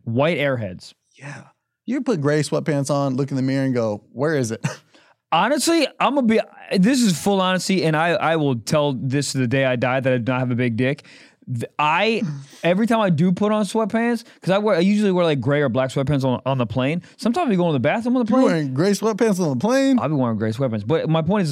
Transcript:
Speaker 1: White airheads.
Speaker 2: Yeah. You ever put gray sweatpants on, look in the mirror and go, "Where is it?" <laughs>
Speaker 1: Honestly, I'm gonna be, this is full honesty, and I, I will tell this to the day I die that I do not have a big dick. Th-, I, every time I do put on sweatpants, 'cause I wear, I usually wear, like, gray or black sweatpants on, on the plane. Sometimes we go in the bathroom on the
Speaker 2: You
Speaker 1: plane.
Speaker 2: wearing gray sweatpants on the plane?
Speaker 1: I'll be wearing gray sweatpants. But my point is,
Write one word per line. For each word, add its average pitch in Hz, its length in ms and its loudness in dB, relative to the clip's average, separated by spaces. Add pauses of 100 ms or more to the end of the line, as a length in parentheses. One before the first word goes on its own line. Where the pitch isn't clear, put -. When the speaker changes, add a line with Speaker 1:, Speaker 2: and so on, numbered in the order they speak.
Speaker 1:
White 139 340 0
airheads. 117 560 -4 (220)
Speaker 2:
Yeah. 135 300 -18 (400)
You 247 120 -4
ever 269 60 -4
put 208 180 -2
gray 147 200 2
sweatpants 143 480 -2
on, 139 260 -2
look 135 140 -4
in 139 60 -6
the 131 60 -2
mirror 135 240 0
and 131 80 0
go, 110 380 -2
"Where 151 240 -2
is 123 160 -2
it?" 110 140 -8 (340)
<laughs> - 320 -12
Speaker 1:
Honestly, 269 560 2 (120)
I'm 226 160 2
gonna 262 120 2
be, 214 120 4 (380)
this 247 240 4
is 190 180 2
full 202 220 2
honesty, 185 440 0
and 156 120 2
I, 165 140 2
I 160 240 0
will 143 200 0
tell 147 380 0
this 135 380 -4
to 139 80 -4
the 127 80 0
day 135 180 2
I 127 100 0
die 123 240 0
that 127 140 0
I 127 40 0
do 120 140 -2
not 127 80 0
have 127 120 -2
a 123 40 -2
big 120 220 -2
dick. 131 280 -2 (460)
Th-, 120 140 -6 (140)
I, 190 420 0 (420)
every 185 240 2
time 226 120 2
I 208 100 2
do 175 220 2
put 208 200 0
on 214 140 0
sweatpants, 226 580 -2 (180)
'cause 165 100 -2
I 196 80 2
wear, 208 160 0
I 165 40 0
usually 202 320 2
wear, 180 140 2
like, 147 160 0
gray 143 200 0
or 143 80 2
black 131 200 0
sweatpants 139 340 -2
on, 127 220 0
on 135 140 0
the 120 80 0
plane. 139 340 -2 (160)
Sometimes 269 320 0
we 202 60 2
go 175 120 2
in 160 60 0
the 139 60 0
bathroom 220 360 0
on 247 100 0
the 208 40 -8
Speaker 2:
You 240 60 2
Speaker 1:
plane. 262 100 4
Speaker 2:
wearing 156 300 0
gray 175 160 2
sweatpants 208 480 0
on 175 180 0
the - 20 -2
plane? 262 400 2
Speaker 1:
I'll 127 80 -2
be 156 80 -2
wearing 120 220 0
gray 110 140 -2
sweatpants. 113 340 -2
But 156 240 0
my 160 140 2
point 185 240 0
is, 143 40 -2